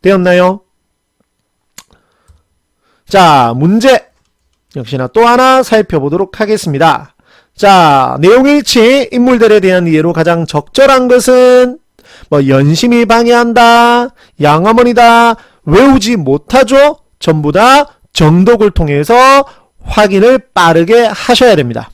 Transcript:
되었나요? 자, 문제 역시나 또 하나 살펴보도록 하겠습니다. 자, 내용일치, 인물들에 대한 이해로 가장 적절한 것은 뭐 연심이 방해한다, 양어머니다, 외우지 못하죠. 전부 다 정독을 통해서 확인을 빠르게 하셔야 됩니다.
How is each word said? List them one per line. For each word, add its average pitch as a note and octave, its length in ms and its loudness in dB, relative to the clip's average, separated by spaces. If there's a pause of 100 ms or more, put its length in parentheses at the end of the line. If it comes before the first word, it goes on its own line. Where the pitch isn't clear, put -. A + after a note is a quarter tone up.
되었나요? F3+ 580 0 (2500)
자, D3 480 2
문제 G#3 500 0 (680)
역시나 B2+ 340 -8
또 A3+ 180 0
하나 B3+ 360 0
살펴보도록 F#3 800 -4
하겠습니다. D#3+ 760 -4 (420)
자, D3 640 0
내용일치, B3+ 920 0
인물들에 A#3 480 0
대한 F3+ 260 -2
이해로 D#3 260 -2
가장 E3 320 -2
적절한 B3+ 640 -2
것은 B3+ 680 2 (500)
뭐 C#3+ 200 -2
연심이 D#3+ 580 0
방해한다, A#3 1040 0 (300)
양어머니다, A#3 960 2 (280)
외우지 A#3 520 0
못하죠. B3 840 0 (200)
전부 D3+ 340 -4
다 C4 460 0 (140)
정독을 F#3+ 580 0
통해서 A#3 720 0 (380)
확인을 G#3+ 560 0 (140)
빠르게 F3 540 0
하셔야 A3+ 500 0
됩니다. A#2+ 380 -8